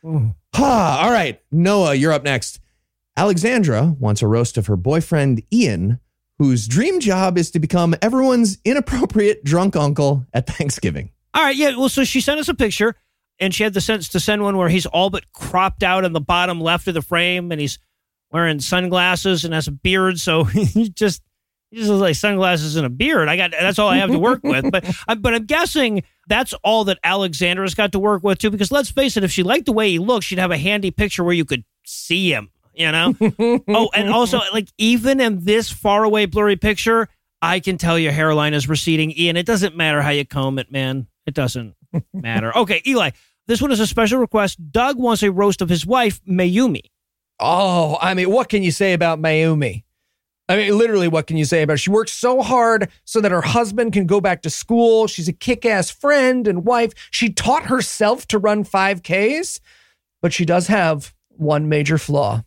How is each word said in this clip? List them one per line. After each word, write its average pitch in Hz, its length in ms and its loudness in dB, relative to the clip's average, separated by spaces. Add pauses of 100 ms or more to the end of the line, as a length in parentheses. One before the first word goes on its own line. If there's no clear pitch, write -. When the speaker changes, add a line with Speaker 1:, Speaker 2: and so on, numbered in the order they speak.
Speaker 1:
Mm. 139 300 -2 (200)
Speaker 2:
Ha, 208 480 2
all 233 80 2
right, 165 300 0 (100)
Noah, 170 440 2
you're 151 180 2
up 139 100 0
next. 135 360 -2 (560)
Alexandra 170 840 2
wants 107 220 0
a 110 60 2
roast 117 300 0
of 104 100 -2
her 107 80 2
boyfriend, 139 680 0 (100)
Ian, 117 480 0 (380)
whose 127 300 2
dream 277 320 0
job 185 380 2
is 170 140 0
to 170 80 -2
become 165 420 2
everyone's 240 600 2
inappropriate 220 800 0
drunk 175 320 2
uncle 143 580 2
at 127 140 0
Thanksgiving. - 600 -4 (240)
Speaker 1:
All 320 100 2
right, 277 120 2
yeah, 277 200 2
well, 254 140 0
so 269 140 0
she 254 180 0
sent 302 180 0
us 294 80 -4
a 330 60 -2
picture, 220 420 0 (440)
and 185 140 0
she 214 100 -2
had 214 100 0
the 185 80 0
sense 214 280 -4
to 185 100 -2
send 208 240 0
one 202 140 -2
where 175 120 2
he's 175 160 0
all 185 240 0
but - 240 -10
cropped 185 500 -2
out 185 220 2
in 170 80 -2
the 160 80 -2
bottom 175 400 0
left 165 260 0
of 185 60 -4
the 160 80 -2
frame, 175 500 -2
and 156 80 -4
he's 143 200 -6 (520)
wearing 160 280 0
sunglasses 180 840 0
and 165 80 -6
has 156 140 -2
a 151 40 -8
beard, 185 480 0
so 160 240 0
<laughs> - 0 -
he 202 460 0
just 196 340 -2 (460)
he 220 80 -18
just 214 120 -2
looks 196 120 2
like 170 140 2
sunglasses 180 640 0
and 151 80 0
a 123 40 -2
beard. 175 380 0
I 160 80 2
got, 180 160 -2
that's 175 260 0
all 208 120 2
I 180 80 2
have 190 140 2
to 262 80 0
work 247 240 2
with. 277 280 0
But 180 140 -2 (140)
Speaker 3:
<laughs> - 80 -12
Speaker 1:
I, 226 80 0
but 226 200 -2
I'm 226 100 -4
guessing 269 580 -2 (240)
that's 220 260 -2 (100)
all 220 220 2
that 190 180 -2
Alexandra's 180 720 -2
got 208 160 0
to 196 80 -2
work 196 240 0
with 196 160 0
too, 220 100 0
because 196 220 -2
let's 277 180 0
face 269 280 0
it, 196 80 0
if 165 60 -2
she 185 120 -2
liked 233 220 0
the 247 80 0
way 214 160 2
he 170 100 0
looked, 208 260 0
she'd 180 140 -6
have 180 120 0
a 165 60 -2
handy 190 340 -2
picture 202 340 -2
where 175 80 2
you 165 120 0
could 123 200 -6 (200)
see 175 460 -2
him, 107 200 -6 (220)
you 160 180 -2
know? 165 280 0
Speaker 3:
<laughs> 233 480 0
Speaker 1:
Oh, 214 260 2
and 202 160 0
also, 226 300 2 (140)
like, 214 240 -4
even 240 420 2
in 208 240 0
this 208 280 0
far 208 340 0
away, 214 200 2
blurry 202 300 0
picture, 220 540 0 (320)
I 175 180 0
can 180 180 -4
tell 170 220 0
your 151 140 0
hairline 151 400 2
is 139 160 -2
receding. 156 480 0
Ian, 170 200 0
it 175 80 -2
doesn't 190 300 0
matter 156 260 0
how 147 100 0
you 143 140 -2
comb 135 340 -4
it, - 120 -10
man. 135 360 -4 (180)
It 147 80 -8
doesn't 120 420 -4 (380)
matter. 113 400 -4
Speaker 3:
<laughs> 214 40 0
Speaker 1:
Okay, 180 300 0
Eli, 214 240 0 (360)
this 226 140 0
one 285 120 0
is 208 80 0
a 214 60 0
special 226 320 0
request. 196 520 -2
Doug 247 260 0
wants 233 240 0
a 208 100 2
roast 196 300 0
of 175 80 -2
his 165 160 0
wife, 233 400 0
Mayumi. 185 580 0 (560)
Speaker 3:
Oh, 175 600 2
I 185 120 4
mean, 185 180 0
what 247 180 2
can 202 140 0
you 175 80 2
say 190 220 2
about 165 260 0
Mayumi? 156 640 0 (680)
I 190 60 4
mean, 208 220 2
literally, 208 320 2
what 160 180 -2
can 160 100 -4
you 156 80 0
say 160 180 2
about 151 100 0
her? 143 40 0
She 175 120 -2
works 220 240 0
so 254 280 0
hard 226 480 2 (140)
so - 160 -2
that 208 120 0
her 175 100 2
husband 226 500 0
can 196 160 0
go 202 140 2
back 180 220 0
to 160 60 -6
school. 226 580 2
She's 175 200 -6
a 180 60 -4
kick-ass 226 580 -2
friend 254 560 2
and 175 180 -2
wife. 233 280 2 (180)
She 233 180 0
taught 285 360 0
herself 233 640 0
to 214 100 0
run 208 240 0
five 196 400 0
Ks, 233 560 -2 (600)
but 170 120 0
she 170 120 -2
does 170 220 0
have 165 460 0 (160)
one 151 380 -2
major 151 300 0
flaw. 117 500 -2